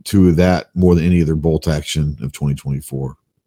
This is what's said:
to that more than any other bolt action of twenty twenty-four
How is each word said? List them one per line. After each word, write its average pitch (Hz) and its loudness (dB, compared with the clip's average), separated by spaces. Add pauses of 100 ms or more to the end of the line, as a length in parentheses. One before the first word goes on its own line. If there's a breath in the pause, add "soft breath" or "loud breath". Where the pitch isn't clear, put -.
to 92 4
that 90 0
more 90 4
than 82 2
any 87 2
other 80 0
bolt 78 -2
action 73 -4
of 67 -6
twenty 71 -4
twenty-four 67 -8 (300)